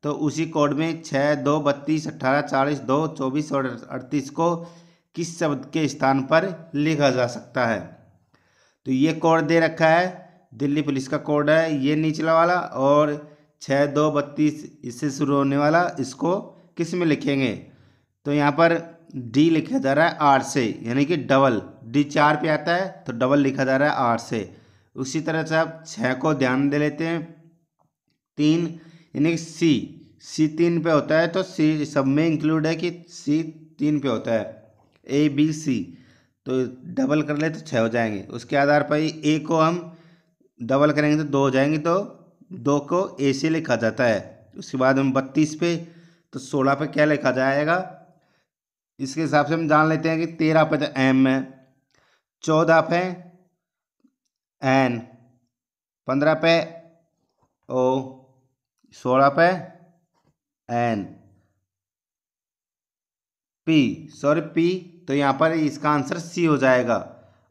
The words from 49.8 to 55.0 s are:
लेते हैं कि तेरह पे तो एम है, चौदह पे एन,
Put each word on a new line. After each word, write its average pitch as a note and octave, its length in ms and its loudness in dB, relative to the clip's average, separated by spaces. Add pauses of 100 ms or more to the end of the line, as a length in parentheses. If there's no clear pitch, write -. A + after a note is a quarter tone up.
लेते D#3+ 200 0
हैं D#3+ 100 0
कि E3 160 -2
तेरह D#3+ 300 2
पे D#3 120 0
तो C#3+ 100 -2 (120)
एम C3 300 4
है, C3 80 2 (1080)
चौदह D#3+ 380 4
पे E3 160 -2 (1600)
एन, C3 340 2 (1120)